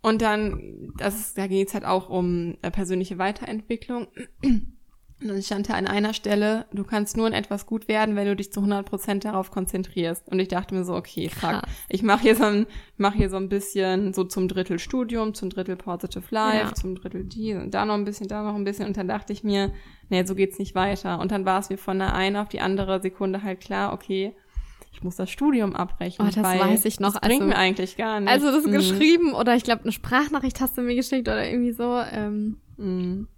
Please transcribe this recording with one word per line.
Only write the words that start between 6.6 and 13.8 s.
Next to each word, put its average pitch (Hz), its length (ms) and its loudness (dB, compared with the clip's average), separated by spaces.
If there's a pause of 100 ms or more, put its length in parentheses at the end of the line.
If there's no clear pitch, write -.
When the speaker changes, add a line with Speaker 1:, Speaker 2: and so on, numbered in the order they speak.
Speaker 1:
du 202 140 -4
kannst 208 320 -2
nur 226 100 2
in 220 60 0
etwas 202 320 -4
gut 220 240 -4
werden, 214 260 2
wenn 202 100 0
du 202 120 2
dich 202 160 -8
zu 202 80 -2
hundert 202 240 2
Prozent 202 400 -4
darauf 190 260 -2
konzentrierst. 180 760 -4
Und 185 100 0
ich 185 80 2
dachte 185 260 -4
mir 185 120 -2
so, 180 100 -4
okay, 170 320 -6
fuck, - 220 -4
Speaker 2:
Krass. - 140 -2 (260)
Speaker 1:
ich 185 120 -2
mach 214 200 4
hier 226 160 8
so 233 80 6
ein, 208 200 4 (300)
mach 202 180 2
hier 202 160 4
so 190 60 -4
ein 190 140 -2
bisschen 190 640 0